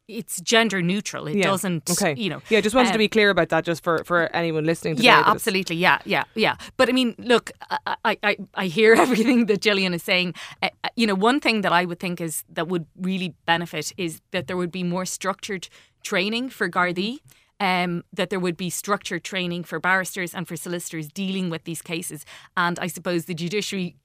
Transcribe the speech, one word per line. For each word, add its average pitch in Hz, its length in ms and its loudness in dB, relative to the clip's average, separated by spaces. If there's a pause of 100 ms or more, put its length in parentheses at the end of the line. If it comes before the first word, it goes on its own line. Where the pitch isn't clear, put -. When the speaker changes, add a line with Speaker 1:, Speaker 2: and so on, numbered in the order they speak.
Speaker 1:
it's 202 320 -10
gender 208 400 2
neutral. 175 480 -2
It 180 80 -2
Speaker 2:
Yeah. 190 80 4
Speaker 1:
doesn't, 185 460 0
Speaker 2:
Okay. 175 260 2
Speaker 1:
you 196 140 -2
know, 139 180 -8
Speaker 2:
Yeah, 214 140 4
just 214 120 0
wanted 247 140 6
to 202 60 2
Speaker 1:
um, 220 40 2
Speaker 2:
be 214 100 4
clear 214 200 4
about 175 220 2
that, 165 160 2
just 170 180 -4
for, 165 200 2
for 170 300 0
anyone 160 300 0
listening 165 320 -2
today, 226 120 4
Speaker 1:
Yeah, 202 80 10
Speaker 2:
that 139 40 8
it's 214 160 4
Speaker 1:
absolutely. 190 400 -2
Yeah, 170 300 4
yeah, 175 180 0 (100)
yeah. 185 220 0 (220)
But 254 100 4
I 262 40 0
mean, 254 260 2
look, 226 340 0 (180)
I, - 340 -4
I, 214 180 0
I, 208 140 2 (180)
I 196 120 -4
hear 214 280 6
<laughs> 269 120 8
everything 240 380 4
that 208 160 2
Gillian 196 320 2
is 170 100 -4
saying. 180 320 0 (280)
Uh, - 80 -2 (120)
uh, - 140 -4
you 226 100 4
know, 202 80 2
one 226 240 4
thing 220 220 2
that 180 120 2
I 175 120 4
would 175 160 -6
think 175 180 -4
is 165 300 -6
that 165 200 -4
would 175 180 -2 (100)
really 185 380 -4 (100)
benefit 165 540 -2
is 165 320 -6
that 185 160 -4
there 190 100 -4
would 180 160 -4
be 185 100 -6
more 180 220 -2
structured 190 640 -6 (340)
training 214 460 -2
for 214 200 -4
Gardaí, 180 500 -2 (420)
um, 180 420 0 (100)
that 180 180 -2
there 196 100 -2
would 175 160 -2
be 180 140 -6
structured 196 520 -4
training 180 420 -4
for 165 140 -8
barristers 180 560 -2
and 175 140 -8
for 170 80 -10
solicitors 170 520 -8
dealing 190 420 -4
with 156 140 -8
these 165 180 -10
cases. 160 420 -10 (320)
And 175 240 0
I 180 60 -4
suppose 175 400 -4
the 180 80 -6
judiciary 180 720 -4